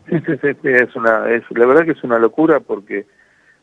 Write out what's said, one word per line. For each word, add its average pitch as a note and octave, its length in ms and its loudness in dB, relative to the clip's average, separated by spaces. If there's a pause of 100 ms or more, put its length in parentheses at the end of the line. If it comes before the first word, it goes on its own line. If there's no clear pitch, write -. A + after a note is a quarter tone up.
Sí, F3 80 -2 (100)
sí, E3 140 -2
sí, D3 80 -2 (140)
sí, C#3 60 -4
es B2 280 2
una, A2+ 340 0
es, A2+ 200 0
la A#2 160 2
verdad C#3+ 180 4
que D#3+ 80 -2
es - 120 -14
una A#2+ 140 0
locura, D3 420 2
porque G2+ 440 -8 (580)